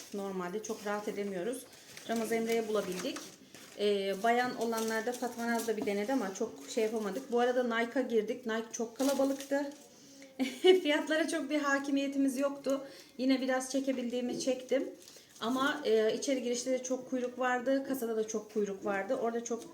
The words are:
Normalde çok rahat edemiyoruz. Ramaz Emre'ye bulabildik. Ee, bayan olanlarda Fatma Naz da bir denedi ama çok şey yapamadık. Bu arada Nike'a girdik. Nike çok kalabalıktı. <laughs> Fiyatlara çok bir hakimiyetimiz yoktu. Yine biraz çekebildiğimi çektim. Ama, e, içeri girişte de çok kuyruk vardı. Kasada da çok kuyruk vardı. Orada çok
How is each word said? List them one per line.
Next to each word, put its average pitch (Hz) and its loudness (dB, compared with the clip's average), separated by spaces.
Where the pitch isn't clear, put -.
Normalde 196 -4
çok 208 -8
rahat 208 -2
edemiyoruz. 202 -4
Ramaz 226 -2
Emre'ye 226 2
bulabildik. 208 -2
Ee, 202 2
bayan 240 2
olanlarda 226 0
Fatma 233 -4
Naz 233 0
da 214 0
bir 208 -2
denedi 208 0
ama 196 0
çok 226 -4
şey 226 0
yapamadık. 214 -2
Bu 240 4
arada 247 4
Nike'a 233 2
girdik. 226 0
Nike 226 -2
çok - -6
kalabalıktı. 277 2
<laughs> 254 0
Fiyatlara 311 6
çok 277 -2
bir 302 2
hakimiyetimiz 277 2
yoktu. 277 0
Yine 262 4
biraz 262 0
çekebildiğimi 247 0
çektim. 262 0
Ama, 262 2
e, 220 4
içeri 262 0
girişte 240 -2
de 254 0
çok 262 -4
kuyruk 247 -2
vardı. 254 2
Kasada 233 -2
da 214 2
çok - -6
kuyruk 196 -2
vardı. 202 0
Orada 233 0
çok 233 -6